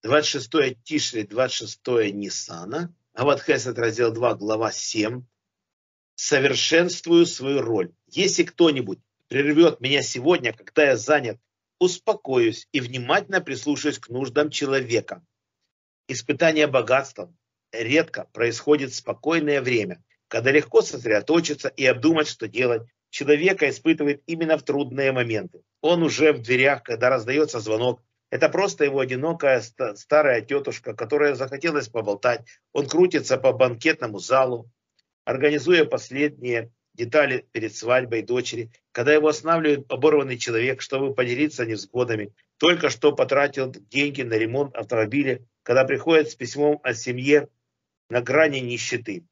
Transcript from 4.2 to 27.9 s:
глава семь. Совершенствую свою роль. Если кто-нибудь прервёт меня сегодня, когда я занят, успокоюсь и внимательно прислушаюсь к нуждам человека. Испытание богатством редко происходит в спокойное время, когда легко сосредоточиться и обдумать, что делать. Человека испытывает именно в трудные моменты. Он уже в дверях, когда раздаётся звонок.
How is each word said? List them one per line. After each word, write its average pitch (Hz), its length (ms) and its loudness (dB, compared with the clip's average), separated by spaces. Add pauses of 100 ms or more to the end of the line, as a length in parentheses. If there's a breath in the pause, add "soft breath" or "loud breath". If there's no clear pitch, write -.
глава 110 380 -4
семь. 117 520 -4 (880)
Совершенствую 165 1120 2
свою 135 340 -4
роль. 110 320 -2 (140)
Если 190 380 0
кто-нибудь 135 540 2 (300)
прервёт 147 540 4
меня 135 180 0
сегодня, 127 540 0
когда - 300 0
я 135 120 4
занят, 120 420 0 (400)
успокоюсь 135 920 0
и 143 80 -2
внимательно 147 640 -2
прислушаюсь 143 560 -4
к - 100 -20
нуждам 135 400 -2
человека. 135 760 -4 (880)
Испытание 151 580 0
богатством 127 680 -2 (340)
редко 117 640 -2
происходит 120 600 0
в - 40 -12
спокойное 147 640 -2
время, 110 420 -2 (260)
когда 120 220 0
легко 147 300 4
сосредоточиться 135 880 0
и 135 160 -6
обдумать, 147 420 2
что 113 220 -10
делать. 117 400 -2 (220)
Человека 147 580 2
испытывает 147 580 -2
именно 160 300 -2
в 139 60 -10
трудные 139 500 -2
моменты. 113 500 -4 (200)
Он 170 200 2
уже 147 300 4
в 131 80 -2
дверях, 127 440 0
когда 123 260 0
раздаётся 131 500 -2
звонок. 110 420 -2 (260)